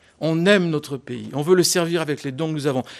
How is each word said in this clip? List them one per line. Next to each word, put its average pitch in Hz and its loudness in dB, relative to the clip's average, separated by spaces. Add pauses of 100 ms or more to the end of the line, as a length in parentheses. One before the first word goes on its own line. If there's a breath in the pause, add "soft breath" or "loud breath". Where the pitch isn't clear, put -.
(200)
On 160 0
aime 196 4
notre 147 -4
pays, 120 -12
on 139 -4
veut 175 4
le 180 6
servir 170 0
avec 151 -6
les 143 -6
dons 143 -4
que 160 -4
nous 147 -4
avons. 131 0 (160 loud breath)